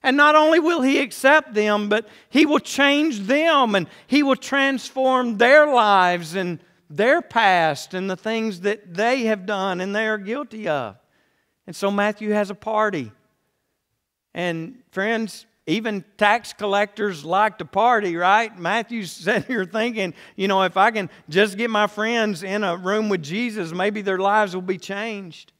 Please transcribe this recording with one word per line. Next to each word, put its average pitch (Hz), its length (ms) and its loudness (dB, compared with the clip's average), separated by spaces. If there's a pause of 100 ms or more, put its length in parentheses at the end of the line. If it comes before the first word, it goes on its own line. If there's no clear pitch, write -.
And 269 140 2
not 302 200 6
only 311 240 6
will 330 220 0
he 269 180 2
accept 269 520 2
them, 208 360 0
but 214 180 0 (220)
he 285 180 4
will 302 140 2
change 285 600 0
them 277 540 2
and 180 140 0 (180)
he 294 160 2
will 277 140 2
transform 262 1000 -2
their 269 300 6
lives 185 720 2
and 175 240 -4 (280)
their 226 320 2
past 180 720 2
and 185 160 -4
the 185 80 -4
things 220 440 -4
that 202 340 -6
they 233 300 0
have 208 220 -2
done 190 340 -4
and 196 160 -4
they 220 100 0
are 220 120 -2
guilty 220 500 -8
of. 123 280 -4 (680)
And 170 80 -16
so 196 160 -2
Matthew 208 400 -2
has 208 200 0
a 208 40 -10
party. 208 560 -2 (1200)
And 165 480 -6 (120)
friends, 220 520 -4 (220)
even 208 380 -4 (120)
tax - 360 0
collectors 202 720 -4
like 190 340 0
to 170 60 -8
party, 208 500 0
right? 202 420 2
Matthew's 214 560 -4
<laughs> - 120 -18
sitting 208 180 0
here 233 220 -4
thinking, 214 500 -4 (220)
"You 185 100 -2
know, 190 160 2
if 180 140 -2
I 208 160 4
can 214 180 -4 (180)
just 190 300 0
get 233 100 -2
my 208 200 0
friends 214 560 -2
in 202 180 -4
a 180 140 -2
room 202 320 -2
with 185 160 -2
Jesus, 202 480 -6
maybe 202 300 -2
their 190 160 -2
lives 196 360 0
will 185 80 -6
be 185 160 -6
changed." 202 800 -12